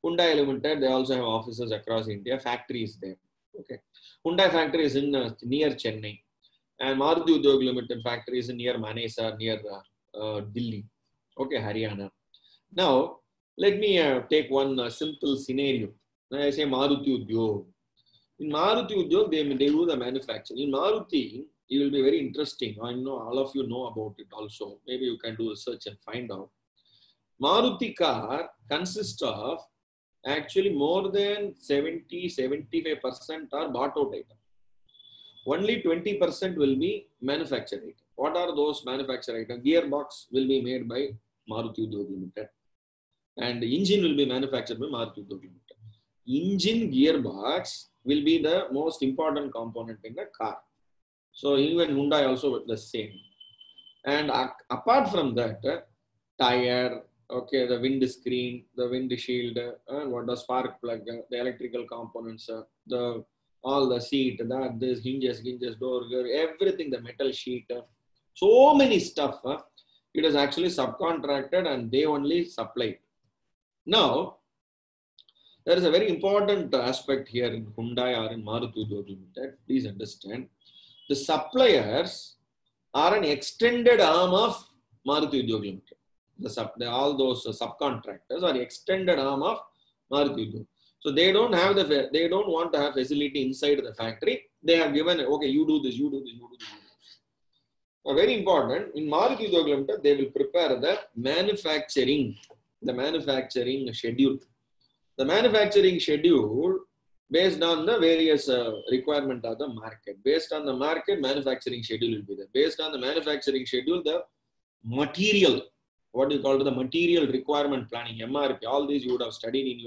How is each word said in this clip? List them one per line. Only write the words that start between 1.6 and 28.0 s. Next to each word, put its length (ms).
across 360
India, 320
factories 640
there. 160
Okay. 200
Hyundai 260
factory 340
is 100
in, 200
uh, 160
near 300
Chennai. 500
And 200
Maruti 300
Udyog 340
Limited 400
factory 360
is 100
near 280
Manesar, 600
near, 220
uh, 480
uh, 220
Delhi. 440
Okay, 180
Haryana. 540
Now, 480
let 220
me, 200
uh, 300
take 220
one, 280
uh, 100
simple 480
scenario. 520
When 120
I 100
say 140
Maruti 420
Udyog, 580
in 120
Maruti 400
Udyog, 400
they, 120
they 240
do 180
the 120
manufacturing. 640
In 120
Maruti, 760
it 100
will 120
be 120
very 160
interesting. 640
I 100
know 240
all 220
of 160
you 120
know 200
about 320
it 120
also. 540
Maybe 200
you 120
can 180
do 160
a 40
search 320
and 180
find 260
out. 180
Maruti 540
car 540